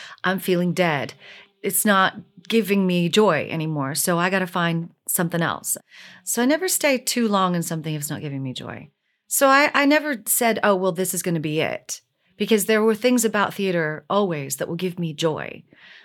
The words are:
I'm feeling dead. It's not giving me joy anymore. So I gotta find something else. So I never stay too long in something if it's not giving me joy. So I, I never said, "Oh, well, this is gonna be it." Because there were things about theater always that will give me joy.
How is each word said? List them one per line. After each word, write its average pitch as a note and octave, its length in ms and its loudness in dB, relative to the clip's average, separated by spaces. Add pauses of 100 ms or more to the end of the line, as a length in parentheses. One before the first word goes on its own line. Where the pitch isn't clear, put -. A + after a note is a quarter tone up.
(240)
I'm F#3 140 0
feeling F3+ 340 0
dead. D#3+ 420 0 (480)
It's - 220 -2
not F#3+ 320 4 (320)
giving G3+ 380 2
me F3 220 2
joy F3 420 2
anymore. D#3 440 -4
So E3+ 240 0
I F3 120 2
gotta F#3 160 0
find E3+ 440 -2 (180)
something E3+ 340 -2
else. A2+ 340 -4 (480)
So - 180 -2
I B3 40 2
never D#4+ 220 0
stay C#4+ 300 0
too A#3+ 300 0
long F#3+ 260 2
in E3+ 80 0
something D#3+ 320 -4
if D3+ 60 -4
it's D3 100 -8
not B2 120 -6
giving C#3 200 -6
me C3 100 -6
joy. B2 380 -12 (360)
So - 200 2
I, C#4 280 6
I C#4+ 120 2
never C#4+ 400 0
said, A3+ 360 0
"Oh, G#3 120 4
well, F#3 180 0
this F3+ 220 -2
is F3 80 -6
gonna E3+ 180 -2
be D3+ 200 -2
it." - 400 -4 (360)
Because G#3 280 2
there G#3+ 180 4
were A3 120 4
things B3 300 2
about G#3 300 0
theater E3+ 540 -2
always E3 480 -2
that - 100 -4
will E3+ 100 -6
give F3 220 -6
me E3 140 -4
joy. D3 500 -4 (420)